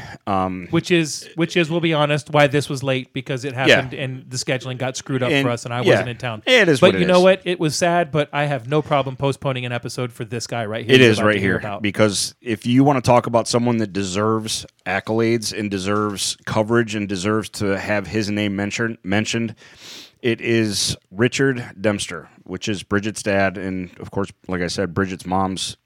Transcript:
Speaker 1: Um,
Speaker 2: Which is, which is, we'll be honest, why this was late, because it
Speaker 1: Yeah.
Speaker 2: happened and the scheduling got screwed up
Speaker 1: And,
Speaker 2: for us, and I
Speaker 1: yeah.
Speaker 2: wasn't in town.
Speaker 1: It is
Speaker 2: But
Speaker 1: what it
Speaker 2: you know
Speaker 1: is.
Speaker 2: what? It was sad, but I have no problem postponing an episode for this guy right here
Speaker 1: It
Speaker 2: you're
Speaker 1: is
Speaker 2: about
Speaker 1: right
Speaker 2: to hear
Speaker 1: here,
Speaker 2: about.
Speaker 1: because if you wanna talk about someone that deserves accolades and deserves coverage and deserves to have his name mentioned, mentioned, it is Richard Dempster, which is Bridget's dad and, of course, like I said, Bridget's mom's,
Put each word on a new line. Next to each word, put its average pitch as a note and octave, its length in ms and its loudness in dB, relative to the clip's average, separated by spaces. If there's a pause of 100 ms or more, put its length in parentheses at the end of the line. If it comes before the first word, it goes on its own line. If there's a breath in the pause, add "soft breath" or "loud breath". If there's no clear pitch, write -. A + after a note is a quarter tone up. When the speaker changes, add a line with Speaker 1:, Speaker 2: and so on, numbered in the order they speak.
(260 loud breath)
Speaker 1:
Um, F#2 460 -2
Speaker 2:
Which E3 180 0
is, E3 460 0
which E3 200 -2
is, E3+ 140 2
we'll E3 100 -2
be E3 140 0
honest, D3 380 0
why D3 160 6
this C#3 200 0
was C3+ 140 -6
late, C3 320 -4
because C3 320 -6
it C3+ 80 -8
Speaker 1:
Yeah. C3 140 -2
Speaker 2:
happened E3 260 6
and C3 340 -8
the B2+ 100 -8
scheduling C3 420 -4
got C3 180 -4
screwed C3 240 -4
up B2 80 0
Speaker 1:
And, C#3 160 2
Speaker 2:
for A#2+ 60 0
us, A#2 140 -6
and A#2+ 60 -10
I A#2+ 120 -2
Speaker 1:
yeah. D#3+ 80 4
Speaker 2:
wasn't A2+ 180 2
in A#2 80 -10
town. A2+ 300 -8
Speaker 1:
It A#3+ 220 6
is C#3 100 4
Speaker 2:
But - 80 8
Speaker 1:
what G3 80 4
it F3+ 60 2
Speaker 2:
you F3 40 2
know F3+ 120 6
Speaker 1:
is. F3+ 60 6
Speaker 2:
what? F#3+ 220 6
It F3+ 140 -4
was D#3 160 0
sad, E3+ 360 0
but D3 220 0
I D3 120 0
have C3 220 -4
no D3+ 140 0
problem C#3 340 0
postponing C3+ 520 -2
an B2 40 -8
episode B2 400 -6
for A#2+ 140 -10
this A2+ 220 -8
guy A#2 180 -4
right A2+ 180 -6
here A#2+ 120 6
Speaker 1:
It C3 60 12
Speaker 2:
you're A#2+ 100 10
Speaker 1:
is G2+ 80 2
Speaker 2:
about G#2 80 4
Speaker 1:
right G#2+ 60 6
Speaker 2:
to G2+ 60 0
hear F#2+ 120 2
Speaker 1:
here, F2 80 2
Speaker 2:
about. G#2+ 240 -8
Speaker 1:
because G#2 580 0
if A#2 240 -6
you B2 180 4
wanna C#3 180 2
talk B2 260 4
about A#2 200 0
someone A#2+ 300 2
that G#2 160 -2
deserves G#2 720 -2 (220)
accolades A2 680 0
and G#2 140 -4
deserves G2+ 680 -2 (120)
coverage A2 480 0
and G#2 120 -4
deserves G2+ 440 -2
to G2 260 -2
have G2+ 300 -4
his G#2 240 -2
name G#2 240 -2
mentioned, A2+ 480 -4
mentioned, G#2+ 500 -2 (720 loud breath)
it A#2 180 0
is A2+ 560 0 (140)
Richard B2 520 0 (160)
Dempster, G2 480 -4 (160)
which - 240 -10
is G2 140 -4
Bridget's G#2 400 -2
dad G2 380 0
and, F#2 400 -6
of F2+ 100 -14
course, G2 220 -4 (160)
like F2+ 160 -4
I F2 40 -2
said, F2 280 -4
Bridget's F#2 320 -2
mom's, F#2+ 580 -2